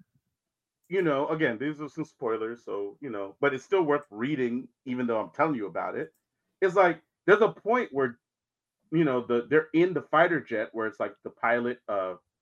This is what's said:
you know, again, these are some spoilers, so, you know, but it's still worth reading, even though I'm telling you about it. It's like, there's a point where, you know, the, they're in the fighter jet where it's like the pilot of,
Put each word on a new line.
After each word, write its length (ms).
you 80
know, 280
again, 280
these 240
are 80
some 160
spoilers, 580
so, 380
you 80
know, 320
but 100
it's 120
still 180
worth 300
reading, 560
even 220
though 120
I'm 120
telling 240
you 100
about 320
it. 160
It's 140
like, 260
there's 160
a 80
point 420
where, 280
you 120
know, 220
the, 240
they're 240
in 220
the 80
fighter 360
jet 320
where 140
it's 140
like 240
the 80
pilot 560
of, 320